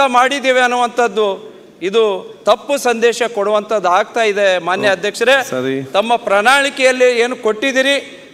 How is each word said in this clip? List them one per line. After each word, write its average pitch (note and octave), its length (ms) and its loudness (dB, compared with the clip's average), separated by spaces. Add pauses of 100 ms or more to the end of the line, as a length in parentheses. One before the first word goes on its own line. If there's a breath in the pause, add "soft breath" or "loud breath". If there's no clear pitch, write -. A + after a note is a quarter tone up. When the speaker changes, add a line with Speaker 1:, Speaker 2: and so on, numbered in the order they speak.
Speaker 1:
ಮಾಡಿದ್ದೇವೆ B3+ 540 2
ಅನ್ನುವಂಥದ್ದು A#3+ 920 -2 (280)
ಇದು G3 520 -2 (100)
ತಪ್ಪು A#3 340 0
ಸಂದೇಶ A#3 440 0
ಕೊಡುವಂಥದ್ದು G#3 680 -2
ಆಗ್ತಾ G#3 340 0
ಇದೆ G3 360 0
ಮಾನ್ಯ F#3 300 -2
Speaker 2:
ಓ, G3 40 4
Speaker 1:
ಅಧ್ಯಕ್ಷರೇ. A3+ 580 0
Speaker 2:
ಸರಿ. C3+ 340 -4
Speaker 1:
ತಮ್ಮ G#3+ 320 0
ಪ್ರಣಾಳಿಕೆಯಲ್ಲಿ B3+ 1040 2
ಏನು B3 160 -2
ಕೊಟ್ಟಿದ್ದೀರಿ, C4 960 -2